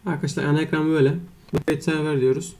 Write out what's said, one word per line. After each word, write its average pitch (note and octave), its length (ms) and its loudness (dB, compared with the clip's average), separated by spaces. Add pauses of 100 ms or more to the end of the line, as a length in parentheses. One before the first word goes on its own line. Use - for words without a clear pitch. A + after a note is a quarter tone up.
Arkadaşlar D3 380 -4
ana D3 180 2
ekran D#3 240 -2
böyle. D#3 340 2 (320)
Create D3+ 300 -2
server D3+ 400 0
diyoruz. C3 380 0